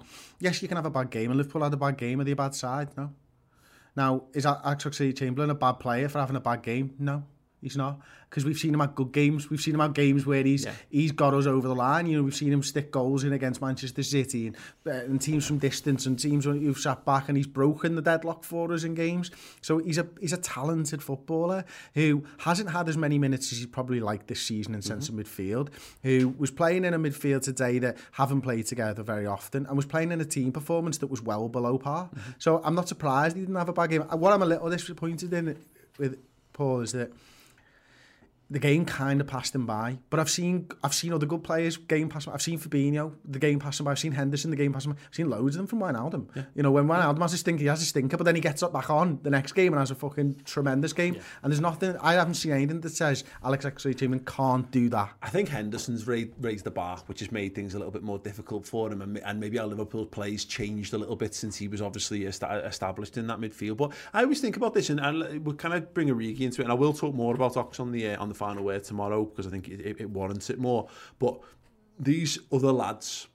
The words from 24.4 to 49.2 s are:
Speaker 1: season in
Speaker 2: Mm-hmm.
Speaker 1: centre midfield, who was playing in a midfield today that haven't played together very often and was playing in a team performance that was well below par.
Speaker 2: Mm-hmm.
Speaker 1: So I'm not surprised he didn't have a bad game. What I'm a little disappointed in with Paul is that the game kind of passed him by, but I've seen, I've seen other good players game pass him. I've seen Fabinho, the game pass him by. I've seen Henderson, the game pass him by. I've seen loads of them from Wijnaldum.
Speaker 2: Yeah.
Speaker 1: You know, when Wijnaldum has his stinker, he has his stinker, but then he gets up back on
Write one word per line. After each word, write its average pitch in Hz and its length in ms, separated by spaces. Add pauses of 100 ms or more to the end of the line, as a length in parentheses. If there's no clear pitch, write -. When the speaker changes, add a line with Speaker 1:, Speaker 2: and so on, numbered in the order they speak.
Speaker 1:
season 107 320
in 104 80
Speaker 2:
Mm-hmm. 107 200
Speaker 1:
centre 147 120
midfield, 107 560 (340)
who 127 340
was 139 140
playing 170 320
in 175 100
a 160 60
midfield 139 440
today 127 360
that 120 160 (180)
haven't 135 280
played 117 240
together 110 360
very 107 260
often 120 380
and 139 120
was 139 80
playing 160 260
in 170 80
a 156 60
team 131 260
performance 165 460
that 139 100
was 127 140
well 110 260
below 123 300
par. 151 360
Speaker 2:
Mm-hmm. 110 260
Speaker 1:
So 165 260
I'm 160 100
not 175 140
surprised 147 480
he 190 60
didn't 185 120
have 175 140
a 175 40
bad 170 180
game. 160 100
What 165 320
I'm 196 80
a 185 40
little 165 240
disappointed 170 640
in 165 260 (400)
with 135 200 (340)
Paul 131 300
is 110 100
that 120 220 (1300)
the 143 120
game 147 260
kind 139 360
of 139 40
passed 131 300
him 127 100
by, 113 320 (140)
but 151 80
I've 151 100
seen, 180 380 (160)
I've 147 100
seen 170 200
other 151 120
good 165 180
players 165 340
game 156 320
pass 156 180
him. - 60
I've 139 100
seen 165 160
Fabinho, 147 540 (140)
the 135 120
game 147 180
pass 143 220
him 156 60
by. 143 80
I've 139 40
seen 160 140
Henderson, 143 400
the 151 40
game 143 160
pass 135 140
him 147 60
by. 143 80
I've - 160
seen 160 160
loads 127 240
of 180 60
them 196 40
from 226 140
Wijnaldum. 147 560
Speaker 2:
Yeah. 135 80 (100)
Speaker 1:
You - 80
know, 143 80
when 143 160
Wijnaldum 160 380
has 165 80
his 180 80
stinker, 170 220
he 143 80
has 156 100
his 160 100
stinker, 139 280
but 165 60
then 170 120
he 165 60
gets 151 200
up 175 100
back 135 200
on 156 320